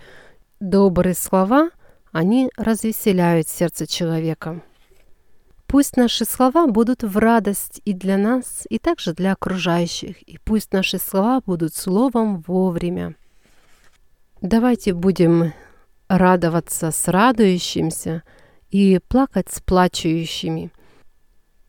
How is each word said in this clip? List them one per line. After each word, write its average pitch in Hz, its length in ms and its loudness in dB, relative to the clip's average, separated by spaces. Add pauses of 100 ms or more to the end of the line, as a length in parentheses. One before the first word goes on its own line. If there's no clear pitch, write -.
(600)
Добрые 185 540 4
слова, 220 560 2 (420)
они 226 460 2
развеселяют 196 880 0
сердце - 380 -4
человека. 160 720 -6 (1080)
Пусть 285 300 0
наши 240 300 0
слова 262 400 2
будут 233 380 0
в 196 120 -4
радость 214 720 0
и 202 80 -2
для 190 240 -2
нас, 240 500 -2
и 220 100 -4
также 320 360 -4
для 190 180 0
окружающих. 175 960 -4
И 165 80 -20
пусть - 380 -2
наши 190 240 -2
слова 226 420 0
будут 165 340 -4
словом 214 720 0
вовремя. 175 680 -2 (1300)
Давайте 226 500 0
будем 170 640 2 (520)
радоваться 175 840 2
с - 180 -4
радующимся 180 1160 0 (440)
и 196 400 4
плакать 247 420 0
с - 120 -12
плачущими. 165 1080 -2 (1000)